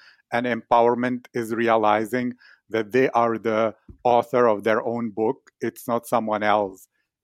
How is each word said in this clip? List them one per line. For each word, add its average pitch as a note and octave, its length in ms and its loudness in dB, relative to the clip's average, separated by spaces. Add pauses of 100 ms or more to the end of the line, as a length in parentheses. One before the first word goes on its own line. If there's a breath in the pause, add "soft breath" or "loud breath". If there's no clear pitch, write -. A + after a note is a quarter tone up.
(320 soft breath)
And A#2+ 160 -2
empowerment A#2+ 840 0
is A2+ 200 -6
realizing A2+ 800 0 (360 soft breath)
that G#2 220 -4
they C3 180 2
are A#2 280 0
the A2 380 -2 (280)
author A#2+ 440 2
of G2+ 160 0
their A2 200 0
own A#2 280 -6
book. A2 400 -4 (100)
It's - 260 -8
not A#2 200 -4
someone G#2+ 340 -2
else. G#2 460 -2 (360)